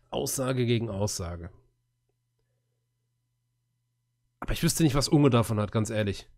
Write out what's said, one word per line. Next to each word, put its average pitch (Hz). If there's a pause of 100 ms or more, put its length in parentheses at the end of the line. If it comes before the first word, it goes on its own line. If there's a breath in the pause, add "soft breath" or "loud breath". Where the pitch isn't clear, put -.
Aussage 131
gegen 117
Aussage. 90 (3000)
Aber -
ich -
wüsste 165
nicht, 151
was -
Unge 147
davon 113
hat, 104
ganz 110
ehrlich. 107 (100)